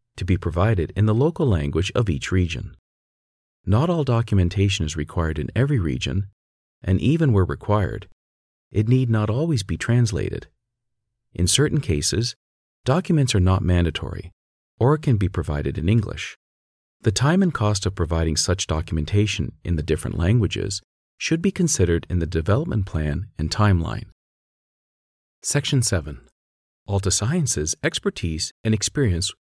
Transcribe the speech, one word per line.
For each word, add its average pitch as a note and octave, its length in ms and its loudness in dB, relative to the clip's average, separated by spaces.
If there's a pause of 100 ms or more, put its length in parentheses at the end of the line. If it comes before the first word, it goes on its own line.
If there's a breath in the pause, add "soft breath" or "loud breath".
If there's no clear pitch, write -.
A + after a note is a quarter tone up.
(180)
to G2+ 60 -8
be F2+ 140 2
provided F2 580 0
in G#2 120 2
the G#2+ 80 2
local D3+ 320 0
language E2+ 480 0
of A2+ 160 2
each C#2 200 -4
region. F2+ 440 -2 (920)
Not A#2 240 2
all E3 140 0
documentation G2 840 2
is D#2 100 -6
required D#2 440 -4
in C2+ 160 -6
every C#3 240 2
region, D#2 480 -2 (560)
and F#2 180 2
even C#3+ 320 2
where F#2+ 100 6
required, D#2+ 640 -2 (640)
it G#2+ 160 0
need B2+ 220 4
not G#2+ 220 2
always C3+ 320 0
be D#2+ 140 -4
translated. A2+ 680 0 (880)
In F2+ 140 0
certain - 340 2
cases, F#2 540 -2 (500)
documents D3 480 2
are G2+ 60 4
not F#2 240 4
mandatory, F2 680 0 (480)
or C3+ 200 4
can C3+ 180 2
be F#2 100 2
provided D2 520 -4
in D#2+ 100 0
English. - 480 -2 (640)
The G#2 120 2
time D#3+ 280 2
and F3 120 2
cost G#2 320 -2
of F#2+ 100 -4
providing E2 400 0
such - 320 -2
documentation D#2 840 -2 (100)
in E2+ 140 -2
the D2 40 -2
different D2+ 360 -2
languages F#2 640 0 (360)
should E3 240 -2
be G3 80 2
considered F2 600 0
in F2+ 100 0
the E2+ 60 0
development G2 600 0
plan D#2 520 -4
and D#2 120 -2
timeline. F2 580 0 (1300)
Section C#3+ 400 0
seven. D2 380 -2 (680)
Alta G2 220 0
Sciences' A#2+ 640 0 (120)
expertise F2 640 -4 (140)
and A2 80 2
experience G2 580 0 (140)